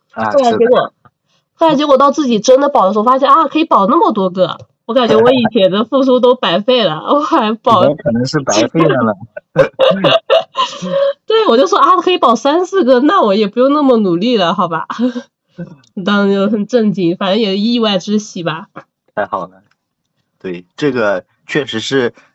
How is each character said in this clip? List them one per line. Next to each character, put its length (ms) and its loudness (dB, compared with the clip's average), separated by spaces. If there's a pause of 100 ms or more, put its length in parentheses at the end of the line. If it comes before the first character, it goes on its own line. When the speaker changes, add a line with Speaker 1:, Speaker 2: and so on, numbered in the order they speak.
(120)
Speaker 1:
啊， 200 -4
Speaker 2:
后 80 2
来 120 2
结 160 2
果， 0 -
Speaker 1:
是 0 -
的。 260 0 (600)
Speaker 2:
后 140 0
来 80 2
结 100 0
果 120 4
到 120 4
自 160 -2
己 140 0
真 220 4
的 80 0
保 180 2
的 60 0
时 60 0
候， 40 0
发 160 2
现， 100 0
啊， 180 4
可 120 -4
以 60 0
保 220 2
那 100 2
么 140 2
多 180 -2
个。 280 -2 (280)
我 80 -6
感 140 2
觉 80 2
我 160 4
以 120 2 (100)
前 160 4
的 160 -2
付 180 0
出 160 2
都 140 4
白 260 0
费 240 0
了， 180 -2
<laughs> 120 -2
我 60 2
还 380 -2
保 260 2
Speaker 1:
以 40 4
前 100 -2
可 140 -4
能 140 -2
是 140 -4
白 140 -4 (160)
费 120 -2
了 220 0
呢。 100 0 (400)
Speaker 2:
<laughs> 80 0 (1700)
对， 200 2
我 100 2
就 100 2
说， 100 0
啊， 200 2
可 140 -2
以 60 0
保 180 2
三 300 0
四 180 -2
个， 180 4
那 200 2
我 140 2
也 120 0
不 120 -6
用 140 2
那 100 0
么 140 4
努 180 0
力 220 -2
了， 160 0
好 140 -2
吧？ 200 -6 (580)
<laughs> 600 -16
当 220 0
时 60 2
就 160 0
很 160 -2
震 260 0
惊， 260 -2
反 140 -4
正 80 0
也 180 -2
意 220 -2
外 200 -2
之 180 -4
喜 240 -8
吧。 260 -10 (460)
Speaker 1:
太 120 -4
好 200 -8
了。 160 -20 (760)
对， 260 -12 (100)
这 160 -2
个 340 -2 (200)
确 200 -4
实 140 -8
是 340 -2 (220)